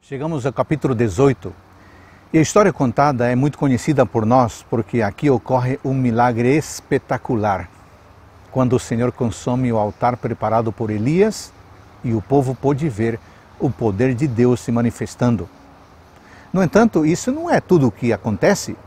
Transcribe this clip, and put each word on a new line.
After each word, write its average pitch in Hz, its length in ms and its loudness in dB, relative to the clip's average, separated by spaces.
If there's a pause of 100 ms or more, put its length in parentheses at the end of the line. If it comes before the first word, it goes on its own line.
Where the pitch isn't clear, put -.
Chegamos 139 460 -6
ao 127 60 -2
capítulo 135 420 -2
dezoito. 113 580 0 (800)
E 160 60 4
a - 20 6
história 190 320 4
contada 127 580 0
é 123 40 0
muito 139 240 -2
conhecida 135 480 2
por 110 180 -2
nós, 120 440 2
porque 117 340 -2
aqui 107 260 -2
ocorre 127 560 0
um 135 80 -2
milagre 123 640 2
espetacular, 110 1120 -4 (840)
quando 127 240 0
o 123 40 2
Senhor 120 340 -2
consome 123 600 -4
o 113 60 0
altar 110 380 -2
preparado 113 560 -2
por 107 180 -6
Elias 156 640 -2 (500)
e 117 120 -2
o 107 80 -2
povo 131 320 0
pôde 143 340 -2
ver 113 300 -2 (400)
o 147 120 -2
poder 117 440 0
de 123 120 -2
Deus 120 340 2
se - 120 -6
manifestando. 117 760 -2 (1040)
No 185 100 0
entanto, 196 420 4
isso 170 260 0
não 330 200 -6
é 226 100 2
tudo 165 280 2
o - 40 0
que 117 200 -2
acontece. 110 640 -2 (100)